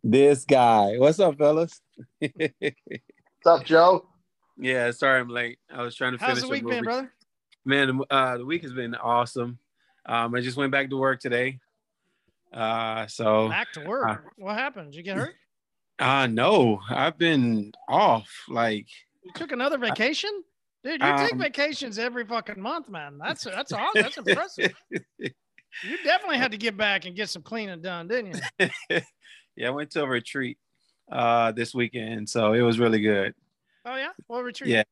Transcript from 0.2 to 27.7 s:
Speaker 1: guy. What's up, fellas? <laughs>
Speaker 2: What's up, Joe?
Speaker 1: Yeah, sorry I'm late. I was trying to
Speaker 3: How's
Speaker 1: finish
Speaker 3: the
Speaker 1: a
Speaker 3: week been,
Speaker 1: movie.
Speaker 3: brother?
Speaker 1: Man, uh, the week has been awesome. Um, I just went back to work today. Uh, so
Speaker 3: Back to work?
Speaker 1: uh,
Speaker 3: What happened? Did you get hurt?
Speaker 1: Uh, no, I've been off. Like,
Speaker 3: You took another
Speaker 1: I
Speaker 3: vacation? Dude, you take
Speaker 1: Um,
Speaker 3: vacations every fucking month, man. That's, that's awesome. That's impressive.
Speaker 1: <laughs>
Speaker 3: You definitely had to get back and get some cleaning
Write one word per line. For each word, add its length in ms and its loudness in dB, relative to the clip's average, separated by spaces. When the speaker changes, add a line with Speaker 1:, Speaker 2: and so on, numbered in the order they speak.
Speaker 1:
guy. 520 6
What's 220 6
up, 180 4
fellas? 440 2
<laughs> 200 -20
Speaker 2:
What's 1200 -8
up, 200 6
Joe? 420 6
Speaker 1:
Yeah, 340 0
sorry 280 4
I'm 100 -4
late. 300 -6
I 80 -8
was 140 -8
trying 180 -2
to 60 -6
Speaker 3:
How's 180 -2
Speaker 1:
finish 60 -2
Speaker 3:
the 40 -8
Speaker 1:
a 40 -6
Speaker 3:
week 120 -4
been, 60 -6
Speaker 1:
movie. 160 -2
Speaker 3:
brother? 260 -6
Speaker 1:
Man, 440 0
uh, 280 0
the 80 -10
week 180 -4
has 100 -12
been 220 -6
awesome. 640 -2
Um, 300 -2
I 60 0
just 160 -6
went 140 -2
back 180 0
to 80 -4
work 220 0
today. 400 -2
Uh, 540 -4
so 420 2
Speaker 3:
Back 240 -4
to 80 -14
work? 280 -4
Speaker 1:
uh, 80 -2
Speaker 3:
What 180 -8
happened? 360 -8
Did 60 -18
you 60 -16
get 140 -6
hurt? 160 -6
Speaker 1:
Uh, 280 2
no, 520 4
I've 280 -2
been 560 2
off. 420 2
Like, 400 -2
Speaker 3:
You 100 -20
took 180 -10
another 260 -2
Speaker 1:
I 120 -2
Speaker 3:
vacation? 420 -2
Dude, 180 -6
you 60 4
take 160 2
Speaker 1:
Um, 60 -4
Speaker 3:
vacations 600 -4
every 260 -6
fucking 340 -8
month, 300 -8
man. 280 -14
That's, 260 -8
that's 300 -8
awesome. 280 0
That's 160 -4
impressive. 560 -2
Speaker 1:
<laughs> 120 -10
Speaker 3:
You 220 -8
definitely 360 0
had 120 0
to 60 -10
get 180 -4
back 300 -2
and 100 -12
get 140 -6
some 140 -10
cleaning 380 -10